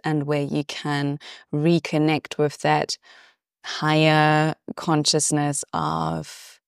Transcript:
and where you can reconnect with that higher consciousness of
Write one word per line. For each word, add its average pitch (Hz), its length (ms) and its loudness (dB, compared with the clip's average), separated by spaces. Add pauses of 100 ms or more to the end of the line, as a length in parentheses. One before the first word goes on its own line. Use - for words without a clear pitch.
and 151 180 0
where 143 200 -2
you 147 200 -2
can 143 560 -4 (340)
reconnect 156 840 2
with 147 220 0
that 151 380 0 (680)
higher 156 920 2 (200)
consciousness 147 1000 0
of - 960 -4